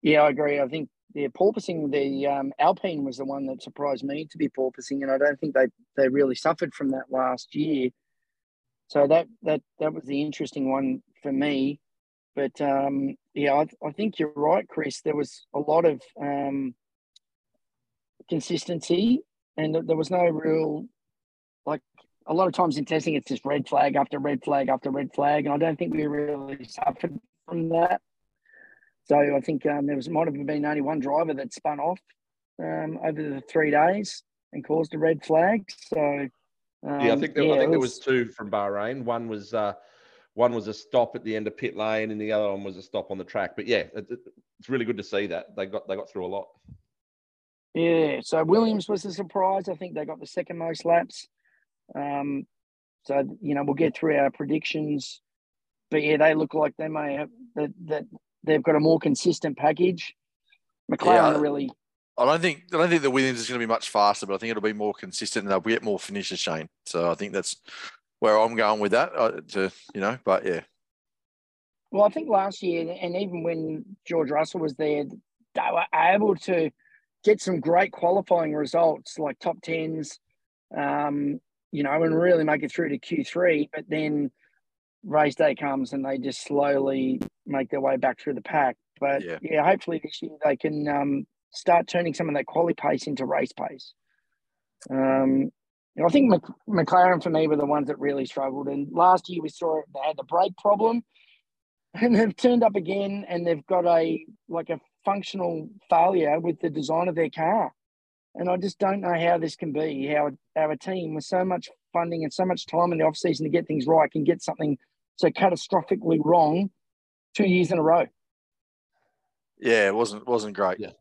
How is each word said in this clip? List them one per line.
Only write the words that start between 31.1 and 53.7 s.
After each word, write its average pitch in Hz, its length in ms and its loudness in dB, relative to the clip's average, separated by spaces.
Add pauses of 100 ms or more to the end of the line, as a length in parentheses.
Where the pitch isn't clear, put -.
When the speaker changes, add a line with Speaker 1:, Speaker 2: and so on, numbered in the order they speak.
Speaker 1:
that 135 200 -8
spun 147 260 -6
off, 170 200 -2 (600)
um, 160 420 -6
over 156 200 -4
the 139 260 -8
three 156 220 2
days 180 500 2 (320)
and - 120 -12
caused 160 280 -2
a 160 60 -6
red 160 260 0
flag. 185 400 2 (280)
So, 143 340 -2 (580)
um, 143 160 -6
Speaker 2:
Yeah, 117 120 4
I - 20 2
think 143 180 -2
there, 147 120 2
Speaker 1:
yeah, 156 80 4
Speaker 2:
I 143 60 4
think 131 100 4
Speaker 1:
it - 20 4
Speaker 2:
there 165 80 4
Speaker 1:
was 127 160 -2
Speaker 2:
was - 40 -18
two 127 260 2
from 104 260 -10
Bahrain. 104 540 -2
One 117 240 -4
was, 104 240 -10
uh, 104 200 0 (600)
one 117 200 4
was 107 140 -4
a 107 60 -6
stop 120 420 0
at 123 80 -12
the 110 120 -4
end 107 120 -4
of 104 80 -8
pit - 220 -6
lane, 110 340 -2
and 107 80 -8
the 107 140 -2
other 104 180 0
one 98 140 -6
was 95 100 -10
a 92 60 -16
stop - 280 -8
on 95 80 -8
the 92 60 -8
track. 95 320 -6
But 101 100 -8
yeah, 113 120 2 (180)
it, 104 140 -12
it, 120 100 -10 (400)
it's - 80 -20
really 123 180 -2
good 110 120 -2
to 101 60 -8
see 101 240 -2
that 87 280 -8
they 98 120 -6
got, 98 200 -8
they 95 80 -4
got 101 160 -10
through 92 140 -8
a - 20 -6
lot. 95 200 -8 (1300)
Speaker 1:
Yeah, 160 480 2
so 160 220 0
Williams 214 460 2
was 208 160 -4
a 190 80 -10
surprise. 190 560 -2
I 180 60 -4
think 175 200 -12
they 156 100 -6
got 156 140 -12
the 156 80 -16
second 175 300 -8
most 165 260 -8
laps. 170 440 0 (680)
Um, 143 500 -4 (580)
so, 139 380 -2
you 147 140 -2
know, 143 80 -2
we'll 143 120 0